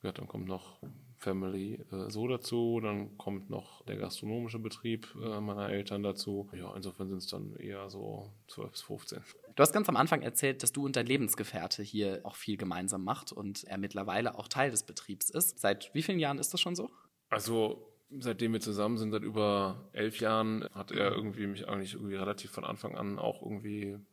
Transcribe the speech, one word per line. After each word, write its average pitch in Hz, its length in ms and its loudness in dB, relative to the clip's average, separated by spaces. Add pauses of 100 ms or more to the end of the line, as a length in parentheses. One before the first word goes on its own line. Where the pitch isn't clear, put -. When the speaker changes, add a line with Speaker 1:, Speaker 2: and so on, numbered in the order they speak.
Speaker 1:
Ja, 98 120 -4
dann 98 140 -10
kommt 101 200 -6
noch - 320 -8 (380)
Family, 95 560 -2 (180)
äh, 98 180 -6
so 107 180 -2
dazu, 117 540 2
dann 104 360 -2
kommt 98 320 -6
noch - 360 -8
der 101 120 -6
gastronomische 110 640 -4
Betrieb, 113 600 -4
äh, 107 200 -4
meiner 101 280 -2
Eltern 101 340 -2
dazu. 98 540 -2
Ja, 92 180 -8
insofern 95 340 -6
sind's 95 180 -4
dann 101 300 -6
eher 98 320 -8
so 104 420 -8 (160)
zwölf - 240 -8
bis - 100 -10
fünfzehn. - 400 -10 (340)
Speaker 2:
Du 135 60 10
hast 139 120 10
ganz 214 160 4
am 127 80 6
Anfang 147 260 6
erzählt, 135 400 2
dass 131 80 6
du 143 140 0
und 135 100 0
dein 120 100 4
Lebensgefährte 110 760 2
hier 101 400 0
auch 101 120 -8
viel 107 220 -2
gemeinsam 95 460 -2
macht - 300 -4
und 101 320 -6
er 98 120 -6
mittlerweile 101 640 0
auch 104 80 -8
Teil 135 240 2
des 107 120 2
Betriebs - 460 -4
ist. - 300 0
Seit - 340 2
wie 151 80 2
vielen 185 180 2
Jahren 143 200 2
ist - 140 0
das 175 80 2
schon 175 140 2
so? 220 140 -4 (400)
Speaker 1:
Also 110 600 2 (280)
seitdem 117 340 2
wir 110 60 2
zusammen 107 380 2
sind, 110 140 0
seit 107 120 0
über 104 720 2
elf 107 260 0
Jahren, 110 540 4
hat 101 180 -8
er 101 200 6
Speaker 3:
Mhm. 98 40 2
Speaker 1:
irgendwie 104 320 -2
mich 98 220 -4
eigentlich 98 240 -2
irgendwie 101 220 -4
relativ 98 360 -2
von - 140 -6
Anfang - 320 -4
an 101 200 -2
auch - 240 0
irgendwie 104 560 -4 (160)